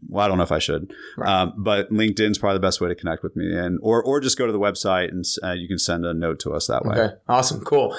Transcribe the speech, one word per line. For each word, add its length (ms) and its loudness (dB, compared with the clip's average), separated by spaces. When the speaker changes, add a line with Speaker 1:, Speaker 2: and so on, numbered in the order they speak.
Speaker 1:
well, 160 0
I 60 4
don't 80 2
know 60 4
if 80 -2
I 80 2
should. 340 -4
Speaker 2:
Right. 120 -2
Speaker 1:
Um, 160 0
but 340 0
LinkedIn's 460 2
probably 180 2
the 60 0
best 180 2
way 80 0
to 80 -2
connect 260 -6
with 140 -6
me, 180 -2
and, 280 -2
or, 200 4
or 200 2
just 160 0
go 80 0
to 80 0
the 60 0
website 500 2
and 160 -6
s-, 180 -4
uh, 80 -4
you 160 -6
can 100 -2
send 280 -2
a 80 -2
note 280 -2
to 120 -4
us 140 -2
that 180 0
way. 120 0
Speaker 2:
Okay. 160 2
Awesome. 380 2
Cool. 340 4